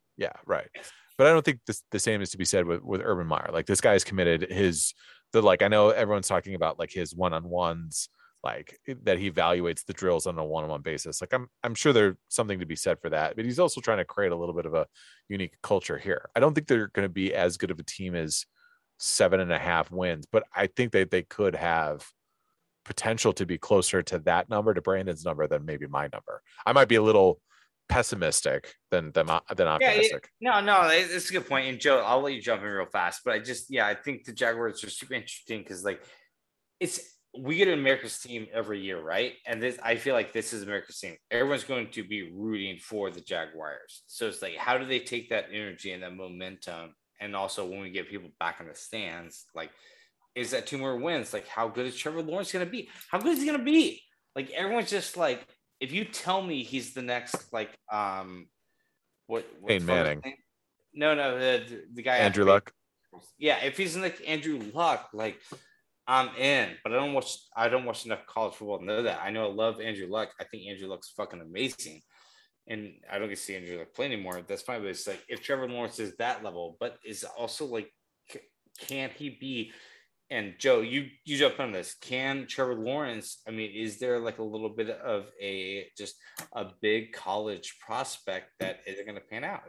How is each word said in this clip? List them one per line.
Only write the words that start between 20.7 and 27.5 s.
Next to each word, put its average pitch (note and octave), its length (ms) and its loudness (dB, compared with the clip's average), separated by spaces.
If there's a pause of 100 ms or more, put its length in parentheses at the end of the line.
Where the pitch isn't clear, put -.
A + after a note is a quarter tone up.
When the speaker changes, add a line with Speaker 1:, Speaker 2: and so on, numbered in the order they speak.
Speaker 1:
that F#2+ 180 4
they F#2 120 2
could F#2 340 0
have D#2 500 0 (800)
potential A2 500 0
to G2 100 -2
be E2+ 140 -2
closer F#2+ 460 4
to F2 160 -2
that E2+ 280 4
number, G#2+ 240 2
to F2+ 80 2
Brandon's F#2+ 440 0
number, D#2 240 0
than D2 160 0
maybe D2 240 -6
my C#2+ 160 -2
number. - 360 -10 (240)
I A2+ 80 4
might C3+ 160 10
be A#2 60 6
a A2 80 8
little G2+ 380 8 (480)